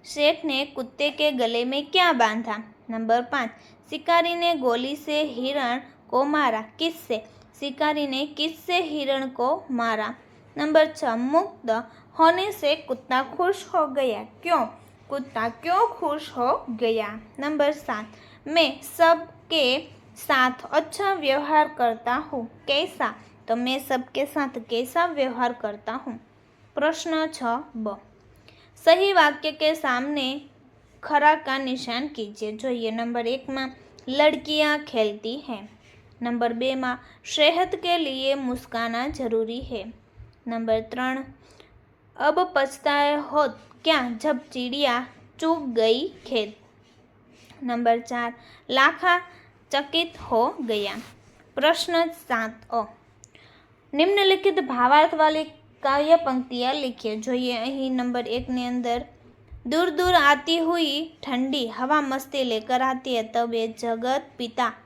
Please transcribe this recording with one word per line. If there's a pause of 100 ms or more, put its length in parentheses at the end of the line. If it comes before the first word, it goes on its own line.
सेठ
ने
कुत्ते
के
गले
में
क्या
बांधा? (320)
नंबर
पाँच, (400)
शिकारी
ने
गोली
से
हिरण (280)
को
मारा। (180)
किससे? (420)
शिकारी
ने
किससे
हिरण
को
मारा? (420)
नंबर
छह,
मुक्त (460)
होने
से
कुत्ता (140)
खुश
हो
गया। (200)
क्यों? (440)
कुत्ता
क्यों
खुश
हो
गया? (200)
नंबर
सात, (340)
मैं
सबके (380)
साथ
अच्छा
व्यवहार
करता
हूँ। (200)
कैसा? (340)
तो
मैं
सबके
साथ (100)
कैसा
व्यवहार
करता
हूँ। (560)
प्रश्न
छह (200)
ब, (880)
सही
वाक्य
के
सामने (640)
खरा
का
निशान
कीजिए।
जो
ये
नंबर
एक
में (380)
लड़कियाँ
खेलती
हैं। (520)
नंबर
बे
में (300)
सेहत
के
लिए
मुस्काना
जरूरी
है। (640)
नंबर
त्रण, (920)
अब
पछताए
हो (360)
क्या (120)
जब
चिड़िया (340)
चुग
गई (180)
खेत। (1040)
नंबर
चार, (360)
लाखा (540)
चकित
हो (160)
गया। (640)
प्रश्न
सात (100)
अ, (1080)
निम्नलिखित
भावार्थ
वाली (400)
काव्य
पंक्तियाँ
लिखिए।
जो
ये
અહીં
નંબર
એક
ની
અંદર, (600)
दूर
दूर
आती
हुई (340)
ठंडी
हवा
मस्ती
लेकर
आती
है,
तब
ये (120)
जगत (100)
पिता (180)